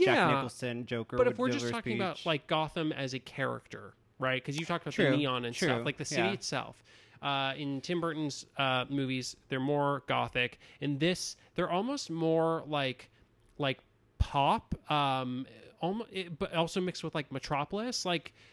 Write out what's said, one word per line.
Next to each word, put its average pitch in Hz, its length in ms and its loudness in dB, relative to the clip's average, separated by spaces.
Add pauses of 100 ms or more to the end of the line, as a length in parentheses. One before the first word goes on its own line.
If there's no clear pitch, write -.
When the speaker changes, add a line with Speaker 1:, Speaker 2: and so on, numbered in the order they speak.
Speaker 1:
Jack 381 120 6
Speaker 2:
yeah. 196 160 6
Speaker 1:
Nicholson, 123 540 -2
Joker 117 320 -4
Speaker 2:
But 123 100 6
if 123 100 2
Speaker 1:
would - 20 -2
Speaker 2:
we're 254 140 2
just - 60 0
Speaker 1:
deliver 120 180 -2
a 226 40 -6
Speaker 2:
talking 233 140 -2
about, 180 220 -2
Speaker 1:
speech. - 100 -8
Speaker 2:
like, 156 200 0
Gotham 156 440 0
as 131 240 -4
a 127 40 -6
character, 117 720 -6 (260)
right? 131 240 0
'Cause 143 140 -6
you 165 80 -4
talked 170 180 -2
about 147 120 -6
the 208 140 4
Speaker 1:
True, 131 80 6
Speaker 2:
neon 127 280 0
and 120 100 -6
Speaker 1:
true, 180 140 2
Speaker 2:
stuff, 117 160 2
like, 147 120 -2
the 151 80 -6
city 135 180 0
Speaker 1:
yeah. 113 100 2
Speaker 2:
itself. 120 500 -6 (380)
Uh, 135 360 0
in 139 240 -4
Tim 175 200 -2
Burton's, 156 440 -4 (120)
uh, 131 320 4
movies, 131 460 -2 (140)
they're 135 100 0
more 143 480 2
gothic. 123 500 0 (240)
In 143 180 0
this, 170 360 0 (200)
they're 170 140 0
almost 233 400 -2
more 165 560 2
like, 139 440 -2 (480)
like, 135 220 0 (380)
pop, - 560 4 (180)
um, 131 540 0 (360)
almo-, 202 300 -2
it, 175 280 -8
but 196 140 -4
also 170 280 2
mixed 180 220 -2
with, 160 120 -4
like, 151 160 -4
Metropolis. 156 760 -4
Like, 175 280 -2 (200)